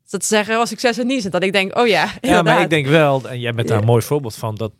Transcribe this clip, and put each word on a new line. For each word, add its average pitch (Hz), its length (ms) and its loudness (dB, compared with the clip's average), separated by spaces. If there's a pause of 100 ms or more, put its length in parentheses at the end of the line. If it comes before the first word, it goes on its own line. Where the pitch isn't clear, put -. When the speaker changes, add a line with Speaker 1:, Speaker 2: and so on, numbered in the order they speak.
Speaker 1:
dat 196 120 -6
ze - 140 -4
zeggen, 214 240 0
"Oh, 240 60 0
succes 220 320 -2
er 247 80 -2
niet 262 160 -2
zit." 190 100 -6
Dat 180 120 0
ik 190 100 0
denk, 190 240 -2
"Oh 240 100 2
ja, 170 160 2
Speaker 2:
Ja, 175 80 0
maar - 100 -16
Speaker 1:
inderdaad." 175 420 2
Speaker 2:
ik 156 60 -2
denk 151 180 0
wel, 139 420 2
en 123 100 -10
jij 120 140 -4
bent 117 140 -2
daar 110 100 2
Speaker 1:
Ja. 104 60 0
Speaker 2:
een 113 60 4
mooi 120 120 6
voorbeeld 143 340 -4
van, 110 200 -6
dat, 107 240 -6